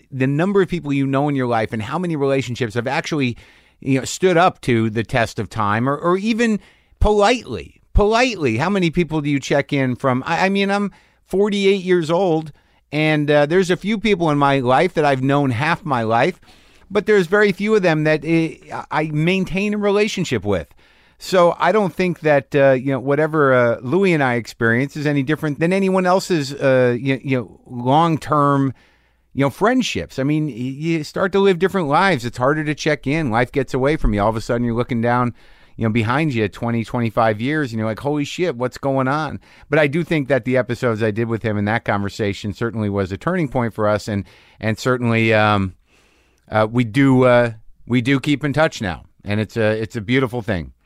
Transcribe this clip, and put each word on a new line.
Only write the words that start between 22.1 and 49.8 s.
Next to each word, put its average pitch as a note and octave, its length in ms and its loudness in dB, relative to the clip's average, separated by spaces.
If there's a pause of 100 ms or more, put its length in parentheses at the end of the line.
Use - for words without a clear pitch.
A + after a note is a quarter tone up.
that, D3 340 0
uh, C#3 160 6
you C3+ 200 0
know, C3 80 -2
whatever, C#3+ 540 2
uh, A#2+ 280 2
Louie F3 320 2
and D3+ 100 2
I B2 120 0
experience A#2+ 600 0
is C#3+ 80 -4
any C#3+ 160 2
different D3 380 -2
than E3 140 0
anyone F#3+ 320 0
else's, F3+ 480 0
uh, B2+ 460 2
you, C3+ 240 -2
you C3+ 140 -2
know, F2+ 300 -10
long-term, C#3 1040 0 (600)
you C3 120 -2
know, C#3 40 0
friendships. G3+ 680 -2
I C3 40 -2
mean, D3+ 240 -2
y-, C#3 60 -8
you C#3+ 500 -6
start F#3 300 -4
to G3 60 2
live G3 200 2
different F#3 280 0
lives. D3+ 380 2
It's A#2+ 120 -6
harder D3 260 0
to D3+ 120 -2
check D3+ 320 -2
in. D3 240 -2
Life A#2+ 200 0
gets C3+ 220 -2
away C#3+ 240 0
from A#2 160 2
you. G2+ 80 2
All G#2 80 4
of A2 60 -2
a A2 60 -4
sudden, A#2+ 240 -2
you're A#2 100 -2
looking A#2+ 260 -2
down, A#2+ 320 0 (440)
you A#2 80 -4
know, A2+ 60 2
behind B2 420 0
you G#2+ 140 0
twenty, A#2 380 -4
twenty-five A2+ 560 -2
years, C#3+ 300 -2
and A2+ 80 -6
you're A2 80 -2
like, G#2+ 120 -6
"Holy D3 240 -4
shit, D#3+ 320 -4
what's B2 220 -6
going C3+ 320 -2
on?" D3 300 -4 (300)
But D3 100 2
I D3+ 80 4
do D#3+ 160 -2
think D3+ 260 -2
that C3 160 0
the B2+ 120 0
episodes A#2 460 -2
I A2 80 0
did A2+ 160 -4
with A2+ 160 -4
him G#2+ 140 -2
in G2+ 80 0
that A2+ 200 -2
conversation G2+ 680 -4
certainly A2 360 -4
was G2 220 -2
a F#2+ 60 -8
turning E3+ 320 -2
point A#2+ 240 -4
for G#2+ 140 -2
us, G#2 200 -2
and, G2+ 160 -4 (380)
and G#2+ 180 -2
certainly, A#2 540 2
um, G#2 420 2 (760)
uh, G#2+ 200 2
we A#2+ 140 0
do, B2+ 400 4
uh, A#2+ 280 4 (360)
we B2 140 0
do C3+ 200 0
keep D3 240 -2
in C#3 80 -2
touch D#3 280 0
now, F2+ 220 -6 (220)
and G#2 160 -2
it's G#2+ 160 -6
a, A2 240 0